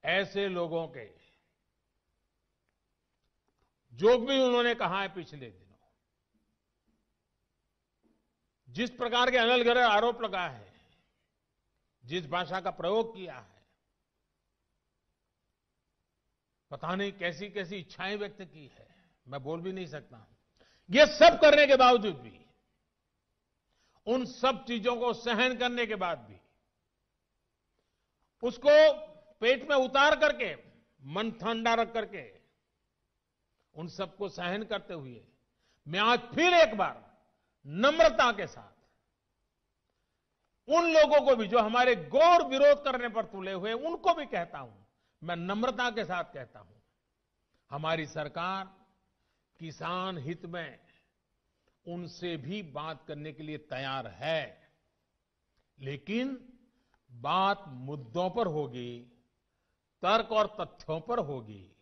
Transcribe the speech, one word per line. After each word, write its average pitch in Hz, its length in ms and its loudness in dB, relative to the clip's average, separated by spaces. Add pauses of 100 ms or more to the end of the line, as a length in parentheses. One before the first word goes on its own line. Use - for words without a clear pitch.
ऐसे 196 440 -2
लोगों 170 380 -6
के 131 400 -20 (2750)
जो 208 260 4
भी 262 240 0
उन्होंने 240 320 2
कहा 196 280 -4
है 190 120 -6
पिछले 143 360 -14
दिनों, 92 260 -20 (3000)
जिस 175 220 -6
प्रकार 247 400 0
के 254 60 0
अनलगढ़ 240 420 4
आरोप 233 440 2
लगाए 185 320 -6
हैं, - 420 -20 (1080)
जिस 160 200 -8
भाषा 175 340 -6
का 180 100 -6
प्रयोग 214 460 -4
किया 165 220 -16
है, - 280 -20 (3000)
पता 156 240 -8
नहीं 196 180 -6
कैसी-कैसी 185 640 -8
इच्छाएं 190 400 -10
व्यक्त 202 260 -12
की 147 240 -20
है, - 280 -20 (340)
मैं 135 140 -10
बोल 156 180 -8
भी 185 120 -8
नहीं 185 140 -10
सकता 139 300 -18
हूं। - 440 -20 (300)
ये 277 160 8
सब 330 340 8
करने 294 260 8
के 269 100 6
बावजूद 240 400 4
भी, 117 300 -20 (1600)
उन 247 200 -2
सब 262 380 -2
चीजों 240 320 -2
को 240 160 -2
सहन 233 440 -2
करने 240 300 -2
के 214 80 -6
बाद 175 240 -6
भी, 104 220 -20 (2000)
उसको 294 640 6 (340)
पेट 262 300 0
में 285 60 4
उतार 269 400 4
करके, 247 400 0 (440)
मन 180 300 -6
ठंडा 226 440 -2
रख 226 180 0
करके, 190 480 -10 (1300)
उन 160 140 -12
सबको 196 400 -10
सहन 180 360 -6
करते 202 300 -8
हुए, 127 300 -16 (640)
मैं 180 120 -4
आज 233 180 2
फिर 349 360 2
एक 320 220 6
बार 160 400 -6 (500)
नम्रता 277 680 4
के 196 140 -6
साथ - 300 -20 (1900)
उन 330 240 4
लोगों 302 340 6
को 262 100 6
भी 220 120 -4
जो 233 100 2
हमारे 240 380 2
घोर 285 500 4
विरोध 285 380 4
करने 247 240 -4
पर 220 160 -6
तुले 190 280 -10
हुए, 190 200 -6
उनको 330 420 0
भी 294 120 -6
कहता 170 320 -8
हूं, 107 340 -20 (320)
मैं 170 120 -6
नम्रता 226 540 -4
के 220 140 -6
साथ 170 200 -6
कहता 123 360 -18
हूं, 95 160 -20 (920)
हमारी 156 360 -4
सरकार 170 580 -8 (960)
किसान 175 580 -8
हित 165 280 -10
में 165 320 -14 (1120)
उनसे 175 480 -10
भी 170 260 -10
बात 151 460 -12
करने 151 240 -12
के 143 100 -18
लिए 151 160 -10
तैयार 135 480 -8
है, 131 680 -8 (1080)
लेकिन 202 800 -8 (520)
बात 190 580 -4
मुद्दों 139 600 -8
पर 220 160 -2
होगी, 123 520 -8 (1040)
तर्क 220 300 0
और 214 140 2 (140)
तथ्यों 160 400 -8
पर 233 180 -4
होगी। 110 640 -10